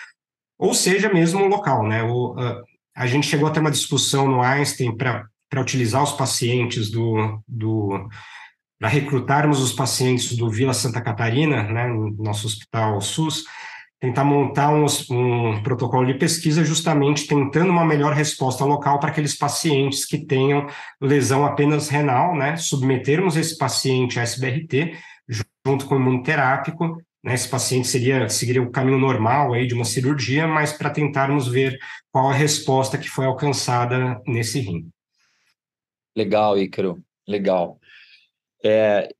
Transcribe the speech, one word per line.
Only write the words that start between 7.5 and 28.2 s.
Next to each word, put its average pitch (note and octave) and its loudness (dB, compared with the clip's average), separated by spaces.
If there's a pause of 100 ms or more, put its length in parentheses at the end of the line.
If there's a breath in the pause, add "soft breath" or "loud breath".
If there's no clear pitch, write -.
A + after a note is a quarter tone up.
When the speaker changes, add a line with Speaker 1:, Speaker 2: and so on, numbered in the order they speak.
Speaker 1:
pra A2+ -2
recrutarmos C#3+ 2
os A#2+ 0
pacientes B2+ 0
do A#2 0
Vila B2 0
Santa B2 -4
Catarina, A#2+ 0
né, A#2 -2
no A2 -2
nosso G#2+ -4
hospital A2+ -2
sus, - -4 (600 loud breath)
tentar B2+ 0
montar C#3+ 2
um, D3+ 4 (260)
um A#2 0
protocolo B2+ 0
de C3 0
pesquisa D#3+ 2
justamente D3 2
tentando D#3 2
uma E3+ 4
melhor D3 2
resposta C#3 -2
local C#3+ 2
para D3+ 0
aqueles D3 -2
pacientes C#3+ 0
que - -4
tenham C#3 2 (340 loud breath)
lesão C#3 2
apenas D3 0
renal, D3 2
né? C#3+ 0
Submetermos C#3 0
esse D#3+ -2
paciente B2+ 0
a - 0
S - -4
B C3 -2
R C3+ -4
T D#3+ -2 (640 loud breath)
junto C3+ 0
com - 0
o C3+ 4
imunoterápico, C3+ 0 (220)
né? - -2
Esse B2+ -2
paciente B2+ 0
seria, B2+ 2